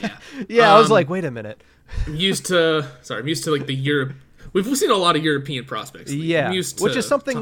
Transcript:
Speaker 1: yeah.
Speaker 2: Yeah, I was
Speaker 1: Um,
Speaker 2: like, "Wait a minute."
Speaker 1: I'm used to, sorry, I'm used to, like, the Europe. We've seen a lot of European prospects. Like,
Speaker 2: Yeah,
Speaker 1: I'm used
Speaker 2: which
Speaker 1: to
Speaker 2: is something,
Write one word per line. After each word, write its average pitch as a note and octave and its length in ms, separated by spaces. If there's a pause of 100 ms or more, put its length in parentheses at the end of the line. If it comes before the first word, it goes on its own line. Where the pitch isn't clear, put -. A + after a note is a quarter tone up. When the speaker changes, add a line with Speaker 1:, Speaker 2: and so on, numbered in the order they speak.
Speaker 1:
yeah. - 160 (320)
Speaker 2:
Yeah, A3 260
I G#3+ 40
was A3+ 80
Speaker 1:
Um, F#3+ 80
Speaker 2:
like, E3 160
"Wait F#3 140
a D3 60
minute." G#2+ 300 (460)
Speaker 1:
I'm D#3 80
used F#3 320
to, D#3+ 420 (140)
sorry, A2+ 180
I'm B2 60
used D#3 160
to, E3 80
like, C#3+ 160
the C3+ 80
Europe. C3+ 380 (400)
We've F#3 120 (140)
seen E4+ 140
a - 40
lot F3 200
of D#3 80
European C#3 400
prospects. A#2+ 480
Like, C#3+ 100
Speaker 2:
Yeah, E3 240
Speaker 1:
I'm F3+ 60
used - 280
Speaker 2:
which G#3 120
Speaker 1:
to B3+ 80
Speaker 2:
is - 80
something, C#4 340